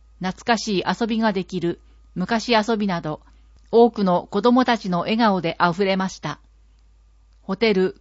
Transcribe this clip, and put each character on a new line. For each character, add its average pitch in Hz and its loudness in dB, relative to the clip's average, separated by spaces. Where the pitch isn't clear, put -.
懐 185 -8
か 226 0
し 190 -2
い - -8
遊 202 -4
び 220 -4
が 220 0
で 185 -4
き 185 -8
る 170 -4
昔 220 -2
遊 220 2
び 208 -2
な 175 -4
ど、 156 -8
多 233 6
く 214 -2
の 175 2
子 202 -2
供 247 4
た 233 2
ち 196 -8
の 175 -2
笑 208 -2
顔 208 2
で 160 -4
あ 175 2
ふ 196 0
れ 190 0
ま 190 -2
し - -18
た。 151 -10
ホ 190 -6
テ 220 2
ル 185 0